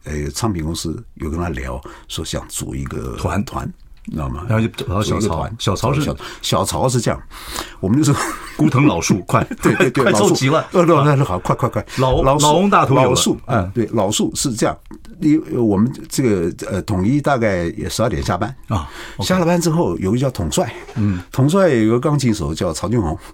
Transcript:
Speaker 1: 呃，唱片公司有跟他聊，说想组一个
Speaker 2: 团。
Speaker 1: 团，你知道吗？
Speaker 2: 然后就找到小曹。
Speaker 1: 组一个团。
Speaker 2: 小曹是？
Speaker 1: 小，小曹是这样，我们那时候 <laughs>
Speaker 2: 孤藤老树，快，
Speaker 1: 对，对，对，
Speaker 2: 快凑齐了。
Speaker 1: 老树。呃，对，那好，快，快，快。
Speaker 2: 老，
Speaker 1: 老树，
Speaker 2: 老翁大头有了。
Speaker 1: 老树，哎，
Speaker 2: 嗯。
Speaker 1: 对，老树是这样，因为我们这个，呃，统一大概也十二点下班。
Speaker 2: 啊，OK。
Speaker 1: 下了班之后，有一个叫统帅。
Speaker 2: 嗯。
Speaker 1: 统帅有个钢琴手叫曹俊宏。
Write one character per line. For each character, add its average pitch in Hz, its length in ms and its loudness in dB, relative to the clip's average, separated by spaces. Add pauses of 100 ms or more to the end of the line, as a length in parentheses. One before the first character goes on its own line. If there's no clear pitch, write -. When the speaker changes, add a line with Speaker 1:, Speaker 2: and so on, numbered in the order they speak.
Speaker 1:
呃， 76 320 -6
唱 113 180 -2
片 80 100 -6
公 80 100 -4
司 80 300 -8 (120)
有 78 160 -8
跟 80 80 -4
他 87 100 -4
聊， 65 320 -8 (260)
说 - 160 -8
想 - 240 -8
组 - 280 -8
一 67 100 -6
个 62 320 -8
Speaker 2:
团。 95 260 -2
Speaker 1:
团， - 240 -8 (400)
你 214 60 -10
知 160 60 -6
道 67 100 -4
吗？ 64 180 -8
Speaker 2:
然 113 80 0
后 110 100 2
就 110 100 -2
找 - 180 -6
到 101 80 0
小 - 140 0
曹。 98 40 0
Speaker 1:
组 107 60 0
一 101 40 0
个 85 60 -2
团。 78 220 -4
Speaker 2:
小 101 180 0
曹 113 160 0
是？ 143 120 0
Speaker 1:
小， 73 120 -2 (280)
小 82 200 0
曹 90 240 -2
是 123 140 0
这 - 80 0
样， 85 100 -2 (600)
我 92 100 0
们 120 80 4
那 156 80 4
时 147 80 4
候 104 60 -2 (180)
<laughs> - 180 -16
Speaker 2:
孤 151 140 4
藤 139 160 4
老 85 160 2
树， - 220 0
快， 113 200 0 (200)
Speaker 1:
对， 170 100 4
对， - 160 2
对， 135 140 2
Speaker 2:
快 185 100 4
凑 104 180 4
齐 - 160 2
了。 139 140 2 (100)
Speaker 1:
老 180 140 4
树。 170 80 6
呃， 139 100 6
对， 147 120 4
那 135 100 4
好， 90 140 -2
快， - 160 0
快， 123 120 0
快。 104 160 -4 (140)
Speaker 2:
老， 131 240 2
Speaker 1:
老 135 160 4
树， 147 80 4
Speaker 2:
老 151 80 6
翁 190 160 4
大 175 160 4
头 131 80 4
有 131 80 6
了。 131 60 4
Speaker 1:
老 127 80 2
树， 180 200 2 (120)
哎， 113 100 0
Speaker 2:
嗯。 95 160 -2
Speaker 1:
对， 117 200 0
老 104 180 2
树 110 240 0
是 135 180 -2
这 120 140 0
样， 85 100 -4 (440)
因 156 240 4
为 - 120 -4
我 110 180 4
们 113 160 4 (160)
这 - 140 -4
个， 95 320 2 (140)
呃， 95 160 -2
统 92 200 0
一 131 160 2
大 143 160 0
概 101 280 0 (120)
也 92 140 -6
十 - 140 -2
二 113 40 2
点 117 140 -2
下 92 160 0
班。 107 180 -4 (120)
Speaker 2:
啊， 85 200 -2 (300)
OK。 101 100 -4
Speaker 1:
下 185 120 2
了 170 60 2
班 175 140 2
之 165 120 2
后， 131 260 0
有 92 140 -2
一 - 20 2
个 123 80 0
叫 135 80 0
统 85 220 -4
帅。 101 200 -2 (260)
Speaker 2:
嗯。 101 220 0 (120)
Speaker 1:
统 135 180 2
帅 190 200 4
有 113 240 4
个 123 60 4
钢 151 180 0
琴 123 140 2
手 78 220 -2
叫 82 180 -2
曹 87 160 -6
俊 113 140 2
宏。 - 160 -2 (160)